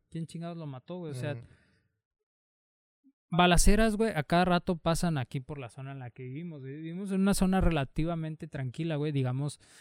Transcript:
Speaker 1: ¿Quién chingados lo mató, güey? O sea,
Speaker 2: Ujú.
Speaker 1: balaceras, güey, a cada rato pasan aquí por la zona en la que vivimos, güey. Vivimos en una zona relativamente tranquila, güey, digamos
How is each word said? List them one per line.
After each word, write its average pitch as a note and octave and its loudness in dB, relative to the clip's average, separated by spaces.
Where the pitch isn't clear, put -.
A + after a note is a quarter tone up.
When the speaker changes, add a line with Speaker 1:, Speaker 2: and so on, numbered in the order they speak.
Speaker 1:
¿Quién E3 -8
chingados E3+ -12
lo D#3+ -12
mató, C#3 -12
güey? D#3+ -10
O - -8
sea, B2 -6
Speaker 2:
Ujú. A#2 -12
Speaker 1:
balaceras, F#3+ 6
güey, A3 0
a D3+ -2
cada F3 2
rato F3 0
pasan E3 0
aquí C3 -6
por C#3+ -14
la B2 -12
zona C3+ -14
en C#3 -12
la B2 -12
que C3+ -18
vivimos, D3 -12
güey. C3+ -12
Vivimos E3+ -8
en F#3+ 0
una G3 6
zona F#3+ 4
relativamente D#3+ 0
tranquila, D3 -4
güey, D3 -2
digamos C3+ -2